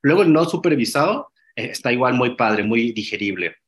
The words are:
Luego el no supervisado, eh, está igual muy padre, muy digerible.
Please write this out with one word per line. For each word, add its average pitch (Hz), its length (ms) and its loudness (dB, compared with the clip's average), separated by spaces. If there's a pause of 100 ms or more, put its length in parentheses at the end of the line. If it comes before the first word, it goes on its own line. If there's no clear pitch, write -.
Luego 170 220 4
el 165 100 6
no 160 120 4
supervisado, 165 840 -2 (240)
eh, 113 160 -8
está - 200 -4
igual 123 240 0
muy 123 200 0
padre, 107 280 0
muy 117 280 0
digerible. 101 680 -6 (100)